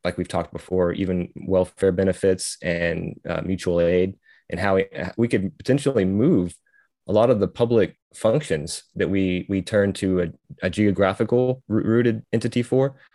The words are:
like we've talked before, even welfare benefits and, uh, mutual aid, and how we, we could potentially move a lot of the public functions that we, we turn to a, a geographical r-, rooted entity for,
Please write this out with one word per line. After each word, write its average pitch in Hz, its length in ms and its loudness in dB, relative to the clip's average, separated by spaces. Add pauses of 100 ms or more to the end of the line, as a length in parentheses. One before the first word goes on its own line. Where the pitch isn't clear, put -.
like 90 120 -4
we've 90 120 -4
talked 85 240 -6
before, 87 400 -2
even 90 420 -4
welfare 92 560 0
benefits 92 720 0
and, 85 680 -4
uh, 82 160 -4
mutual 90 360 0
aid, 90 340 2 (340)
and 87 120 -6
how 98 160 2
we, 95 100 0 (300)
we 117 100 2
could 95 320 -2
potentially 135 460 0
move 101 500 2 (540)
a 92 40 -4
lot 110 160 4
of 117 120 2
the 92 80 2
public 113 500 2 (160)
functions - 680 -2 (100)
that 92 160 -2
we, 92 380 0
we 98 120 -2
turn 101 340 0
to 92 280 0
a, 82 100 -4 (300)
a 92 80 0
geographical 107 1000 0
r-, 104 80 0
rooted 117 460 2 (100)
entity 120 300 0
for, 135 340 0 (180)